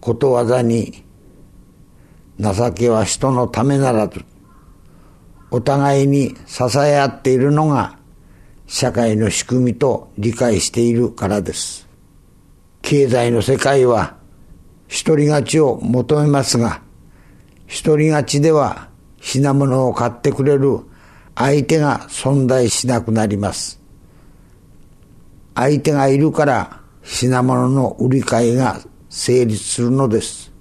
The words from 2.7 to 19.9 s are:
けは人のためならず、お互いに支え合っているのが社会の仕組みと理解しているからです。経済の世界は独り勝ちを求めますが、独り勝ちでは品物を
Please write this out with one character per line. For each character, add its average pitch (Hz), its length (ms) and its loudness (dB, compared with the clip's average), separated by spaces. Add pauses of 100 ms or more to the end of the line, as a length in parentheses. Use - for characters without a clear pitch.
け 117 160 0
は 110 160 2
人 - 260 -2
の 123 160 0
た 113 160 -4
め 139 160 2
な 135 140 0
ら 107 160 0
ず、 - 160 -14 (1300)
お 123 80 0
互 139 440 2
い - 40 2
に 139 260 0 (120)
支 - 180 -4 (140)
え 143 200 2
合 139 60 2
っ 131 160 -6
て 131 140 2
い 131 40 2
る 139 140 2
の 156 140 2
が 135 320 -2 (680)
社 - 240 -4
会 113 260 0
の 110 120 0
仕 - 180 -4
組 123 260 0
み - 20 -2
と - 420 -2
理 110 160 -2
解 117 280 0
し - 100 -4
て 117 100 -2
い 120 140 2
る 117 180 0
か - 160 -6
ら 101 140 -2
で 78 100 -8
す。 - 340 -12 (920)
経 143 260 2
済 120 240 2
の 117 120 0
世 131 160 0
界 135 260 2
は 117 320 0 (880)
独 156 140 2
り 147 100 2
勝 147 180 0
ち 160 140 0
を 135 220 2
求 127 400 0
め 151 40 2
ま 143 160 2
す - 140 -2
が、 113 240 -2 (1040)
独 151 140 4
り 156 100 4
勝 151 180 0
ち 143 140 0
で 156 100 4
は 147 380 0 (320)
品 143 320 0
物 131 360 2
を 120 40 -2